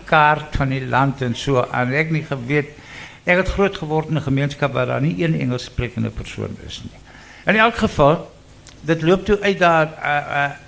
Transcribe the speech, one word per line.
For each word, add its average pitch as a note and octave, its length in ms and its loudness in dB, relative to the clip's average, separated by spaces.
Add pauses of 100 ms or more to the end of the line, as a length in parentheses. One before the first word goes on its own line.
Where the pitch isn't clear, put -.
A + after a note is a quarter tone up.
kaart D3+ 520 2
van C#3 120 2
die C3 180 -4
land C3 360 0
en A#2+ 120 -2
so C3 360 0
aan. B2 220 0
Ek D#3+ 160 0
het - 20 -4
nie D#3 140 0
geweet, C#3+ 440 -2 (560)
ek F3+ 120 4
het F#3 120 0
groot G3 280 0
geword D#3 320 -4
in D#3+ 80 0
'n C#3 60 -2
gemeenskap C3+ 500 -2
waar B2+ 140 0
daar B2 140 -2
nie E3 240 0
een D#3+ 160 0
Engels B2 240 -2
sprekende A2+ 460 -4
persoon G#2+ 460 -8 (100)
is - 160 -14
nie. - 180 -16 (460)
In G3 100 2
elk A3+ 200 4
geval, D#3+ 540 2 (500)
dit D#3+ 220 -2
loop F#3+ 220 4
toe G3+ 160 2
uit G3 180 0
daar, D#3+ 340 4
eh, C#3+ 520 -2
eh, C#3+ 60 -2 (180)